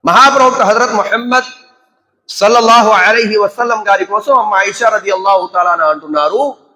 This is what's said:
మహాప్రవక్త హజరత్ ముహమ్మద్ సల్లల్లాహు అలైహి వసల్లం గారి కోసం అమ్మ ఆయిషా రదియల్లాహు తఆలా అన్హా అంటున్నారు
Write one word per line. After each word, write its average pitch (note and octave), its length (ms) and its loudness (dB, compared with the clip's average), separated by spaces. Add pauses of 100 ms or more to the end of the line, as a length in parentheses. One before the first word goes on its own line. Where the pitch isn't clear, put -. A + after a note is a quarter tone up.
మహాప్రవక్త B3+ 540 2
హజరత్ A3 320 0
ముహమ్మద్ A#3+ 520 -2 (840)
సల్లల్లాహు A3+ 640 2
అలైహి G#3+ 480 0
వసల్లం A3 500 -4
గారి G3 160 0
కోసం B3 340 -2
అమ్మ G#3+ 160 -2
ఆయిషా G3+ 340 -2
రదియల్లాహు G3 680 -2
తఆలా F3+ 160 0
అన్హా E3 160 -2
అంటున్నారు D#3 680 -2 (220)